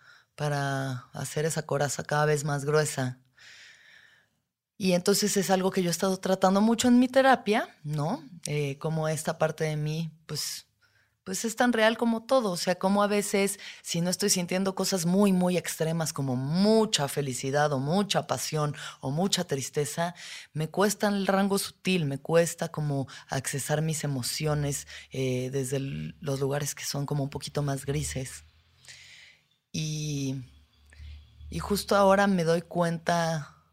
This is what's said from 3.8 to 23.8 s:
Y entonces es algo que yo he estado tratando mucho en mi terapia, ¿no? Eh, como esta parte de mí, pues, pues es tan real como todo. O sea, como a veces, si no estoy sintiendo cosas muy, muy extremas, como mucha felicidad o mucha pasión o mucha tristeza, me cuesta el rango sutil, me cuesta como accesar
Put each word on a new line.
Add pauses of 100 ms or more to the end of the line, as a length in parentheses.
Y
entonces
es
algo
que
yo
he
estado
tratando
mucho
en
mi
terapia, (140)
¿no? (200)
Eh,
como
esta
parte
de
mí, (140)
pues, (580)
pues
es
tan
real
como
todo.
O
sea,
como
a
veces, (240)
si
no
estoy
sintiendo
cosas
muy,
muy
extremas,
como
mucha
felicidad
o
mucha
pasión (260)
o
mucha
tristeza, (380)
me
cuesta
el
rango
sutil,
me
cuesta
como (200)
accesar